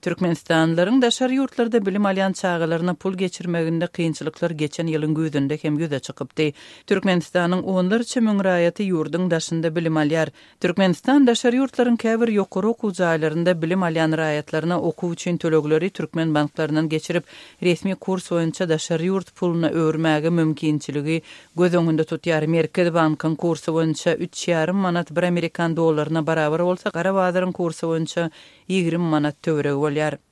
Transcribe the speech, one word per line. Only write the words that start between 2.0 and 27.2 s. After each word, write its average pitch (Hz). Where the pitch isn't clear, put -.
alýan 190
çağalaryna 170
pul 190
geçirmeginde 170
kynçylyklar 165
geçen 151
ýylyň 156
güzünde 147
hem 151
ýüze 147
çykypdy. 147
Türkmenistanyň 180
onlarça 190
müň 214
raýaty 180
ýurduň 165
daşynda 165
bilim 165
alýar. 156
Türkmenistan 196
daşary 233
ýurtlaryň 247
käbir 226
ýokary 202
okuw 226
jaýlarynda 165
bilim 180
alýan 160
raýatlaryna 156
okuw 170
üçin 175
tölegleri 156
türkmen 160
banklarynyň 151
geçirip, 156
resmi 180
kurs -
boýunça 170
daşary 160
ýurt 190
puluna 170
öwürmäge 156
mümkinçiligi 156
göz 175
öňünde 160
tutýar. 156
Merkez 165
Bankyň 160
kursy 165
boýunça 160
üç -
ýarym 170
manat 170
bir 170
amerikan 170
dollaryna 156
barabar 160
bolsa, 180
gara 170
bazaryň 185